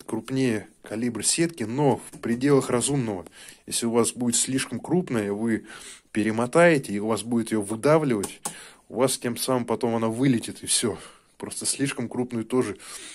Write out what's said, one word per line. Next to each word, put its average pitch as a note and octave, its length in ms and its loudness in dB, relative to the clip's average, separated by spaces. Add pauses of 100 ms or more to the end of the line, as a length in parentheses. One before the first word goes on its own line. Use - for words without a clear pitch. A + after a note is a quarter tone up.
крупнее A#2 640 -2 (140)
калибр A2 420 -4
сетки, - 380 0
но B2 400 2 (100)
в - 60 -18
пределах B2+ 500 4
разумного. A#2+ 560 0 (420)
Если - 200 -4
у A2+ 60 0
вас A2+ 200 4
будет A#2+ 240 0
слишком C3 420 -2
крупная, B2 540 0
вы G#2+ 340 -2 (440)
перемотаете, B2 800 4
и G2+ 60 0
у G#2 80 -2
вас G#2+ 160 0
будет A#2 280 0
её A2 120 2
выдавливать, A#2 800 2 (460)
у F#2+ 80 -12
вас C3 200 2
тем A#2+ 220 -6
самым B2+ 260 0
потом A2+ 300 0
она A2+ 140 0
вылетит, A2+ 540 0
и F#2+ 40 -12
всё. G2 320 0 (400)
Просто - 260 -8
слишком C3+ 460 -2
крупную B2 340 -4
тоже A2 320 0 (380)